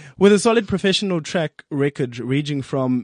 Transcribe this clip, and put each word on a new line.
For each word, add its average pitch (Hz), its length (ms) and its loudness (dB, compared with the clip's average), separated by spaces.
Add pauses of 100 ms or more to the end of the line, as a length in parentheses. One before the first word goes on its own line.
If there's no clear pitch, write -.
(180)
With 196 120 6
a 208 80 6
solid 226 300 2
professional 190 540 -2
track - 480 -6
record 139 480 -2
ranging 139 420 -2
from 127 440 -2